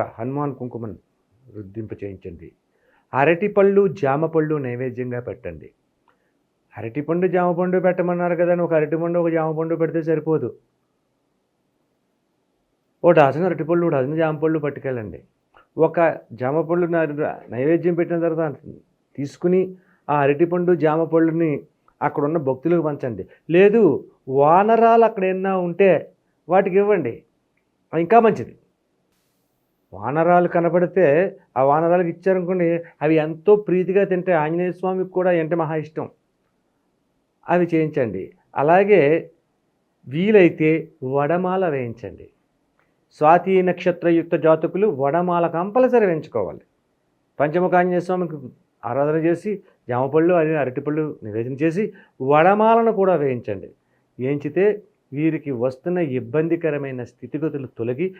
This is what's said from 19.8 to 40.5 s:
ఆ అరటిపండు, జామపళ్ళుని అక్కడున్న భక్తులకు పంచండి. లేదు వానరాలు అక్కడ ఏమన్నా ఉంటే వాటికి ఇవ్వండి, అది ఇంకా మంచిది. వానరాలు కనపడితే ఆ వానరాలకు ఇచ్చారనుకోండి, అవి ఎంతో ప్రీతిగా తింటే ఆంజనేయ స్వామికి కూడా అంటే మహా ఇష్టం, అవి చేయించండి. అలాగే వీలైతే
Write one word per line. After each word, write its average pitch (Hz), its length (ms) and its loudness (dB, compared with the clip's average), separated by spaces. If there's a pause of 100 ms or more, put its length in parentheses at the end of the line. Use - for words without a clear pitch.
ఆ 147 140 0
అరటిపండు, 170 520 0
జామపళ్ళుని 160 760 0 (500)
అక్కడున్న 147 360 -2
భక్తులకు 156 500 0
పంచండి. 127 360 -6 (260)
లేదు 202 320 6 (460)
వానరాలు 214 800 6
అక్కడ 220 200 -2
ఏమన్నా 190 320 -2
ఉంటే 180 320 2 (580)
వాటికి 190 340 2
ఇవ్వండి, 180 340 0 (800)
అది 160 120 0
ఇంకా 220 140 6
మంచిది. 185 360 0 (1400)
వానరాలు 165 540 2
కనపడితే 170 600 2 (500)
ఆ 123 60 2
వానరాలకు 165 500 2
ఇచ్చారనుకోండి, 180 540 -2 (360)
అవి 156 120 2
ఎంతో 156 400 0
ప్రీతిగా 185 480 0
తింటే 185 300 -2 (100)
ఆంజనేయ 170 280 -2
స్వామికి 185 460 -6
కూడా 185 140 2 (120)
అంటే 156 120 -4
మహా 160 200 -2
ఇష్టం, 156 320 -8 (1400)
అవి 175 280 0
చేయించండి. 139 500 -2 (320)
అలాగే 180 460 4 (1040)
వీలైతే 165 640 4 (320)